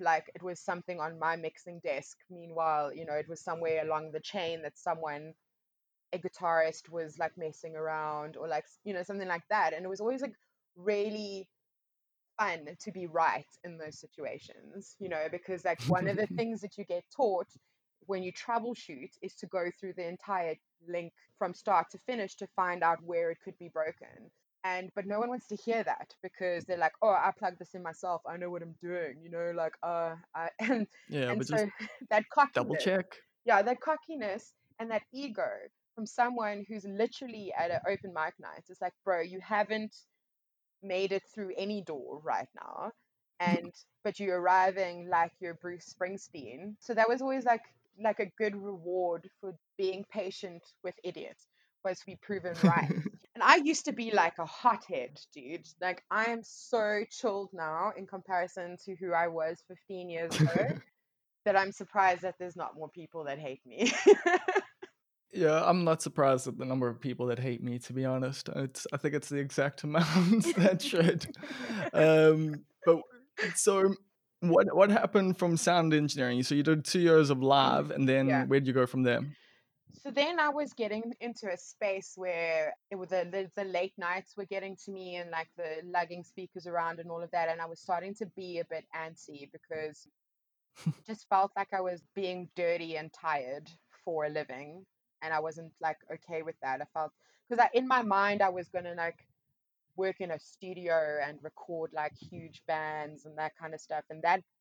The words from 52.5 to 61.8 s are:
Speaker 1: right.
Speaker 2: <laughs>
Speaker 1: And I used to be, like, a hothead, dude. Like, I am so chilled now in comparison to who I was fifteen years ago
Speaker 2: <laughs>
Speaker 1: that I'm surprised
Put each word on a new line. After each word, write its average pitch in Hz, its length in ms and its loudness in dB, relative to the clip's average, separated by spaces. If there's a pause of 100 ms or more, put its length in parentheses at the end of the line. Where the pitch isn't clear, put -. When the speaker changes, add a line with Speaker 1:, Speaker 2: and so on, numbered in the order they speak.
Speaker 1:
right. 165 360 4
Speaker 2:
<laughs> - 280 -6 (120)
Speaker 1:
And 226 80 0
I 269 140 10
used 302 280 0
to 294 60 0
be, 226 200 -6
like, 170 280 4
a 165 60 -4
hothead, 156 760 -2 (140)
dude. 151 340 -14 (140)
Like, 180 300 -4
I 214 160 0
am 233 160 -4
so 208 640 -2
chilled 202 440 -4
now 170 440 -2
in 190 100 -12
comparison 180 800 -4
to 190 100 -10
who 175 180 -8
I 170 140 4
was 165 400 -4
fifteen 180 420 -12
years 165 260 -4
ago 156 180 4
Speaker 2:
<laughs> - 920 -6
Speaker 1:
that 196 120 4
I'm 190 160 4
surprised 185 500 2